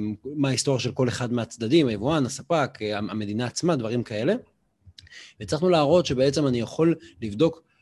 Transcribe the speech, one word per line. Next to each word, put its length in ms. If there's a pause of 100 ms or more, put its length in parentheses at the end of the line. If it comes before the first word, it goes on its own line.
(240)
מה 240
ההיסטוריה 320
של 120
כל 160
אחד 240
מהצדדים, 540
היבואן, 400
הספק, 560
אה, 160
המ-, 120
המדינה 360
עצמה, 300
דברים 260
כאלה. 320 (1080)
והצלחנו 280
להראות 380
שבעצם 400
אני 140
יכול 340 (280)
לבדוק, 400 (200)